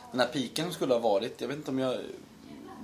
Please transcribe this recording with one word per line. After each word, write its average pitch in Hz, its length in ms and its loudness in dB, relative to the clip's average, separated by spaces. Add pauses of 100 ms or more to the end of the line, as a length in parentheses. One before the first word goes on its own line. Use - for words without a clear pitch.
(120)
den 127 80 -2
här 120 80 6
piken 147 380 -2
som 170 80 -4
skulle 143 200 4
ha 113 60 6
varit, 110 420 2
jag 117 60 -4
vet 143 100 -4
inte 147 140 -6
om 131 80 2
jag 127 180 2 (880)